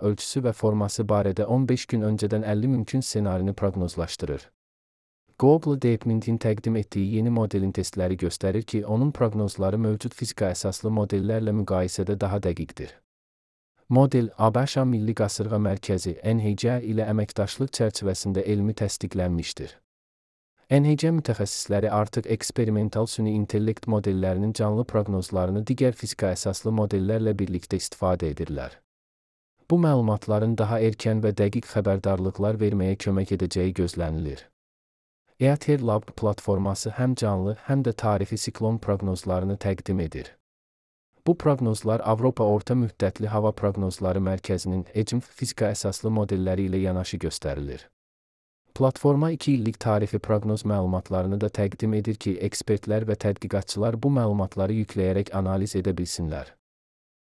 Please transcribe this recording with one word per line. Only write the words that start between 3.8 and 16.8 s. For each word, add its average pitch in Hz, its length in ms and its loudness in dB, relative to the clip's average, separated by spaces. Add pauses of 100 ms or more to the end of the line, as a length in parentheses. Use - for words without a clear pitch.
Google 143 440 4
DeepMind-in 117 560 2
təqdim 113 400 0
etdiyi 104 380 -2
yeni 117 180 2
modelin 101 400 0
testləri 92 400 -2
göstərir 95 480 -2
ki, 107 240 -4
onun 117 240 2
proqnozları 104 720 0
mövcud 110 320 -2
fizika - 400 -4
əsaslı 107 400 -4
modellərlə 107 640 0
müqayisədə 95 640 0
daha 101 180 -2
dəqiqdir. 85 540 -6 (960)
Model 127 400 4 (100)
A 110 160 4
B 127 120 2
Ş 135 180 0
Milli 113 300 0
Qasırğa 107 440 -2
Mərkəzi, 98 640 -2
N 113 220 2
H 104 80 2 (100)
C 123 140 2 (160)